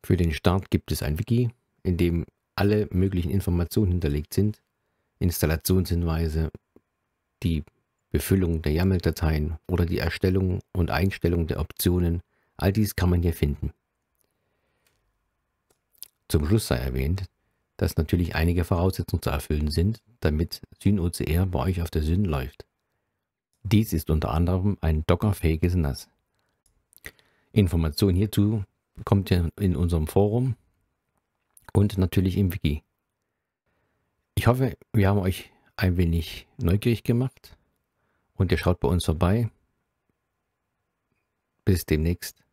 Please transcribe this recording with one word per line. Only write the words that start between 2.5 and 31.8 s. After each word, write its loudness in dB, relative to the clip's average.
alle 2
möglichen 0
Informationen 0
hinterlegt -2
sind, -2
Installationshinweise, 0
die -2
Befüllung 0
der -2
yaml-Dateien 0
oder 0
die -4
Erstellung 0
und -2
Einstellung 0
der -4
Optionen, 0
all 0
dies 0
kann 2
man 2
hier 2
finden. -4
Zum 2
Schluss 2
sei 0
erwähnt, -2
dass -2
natürlich 0
einige 2
Voraussetzungen -2
zu -2
erfüllen -2
sind, -2
damit -2
syn 2
O -2
C -6
R 0
bei -2
euch -2
auf -6
der -2
Syn 0
läuft. -6
Dies 2
ist -2
unter 0
anderem 0
ein 0
Docker-fähiges 0
nas. -2
Informationen 2
hierzu 0
bekommt 0
ihr 2
in 2
unserem 0
Forum 0
und 2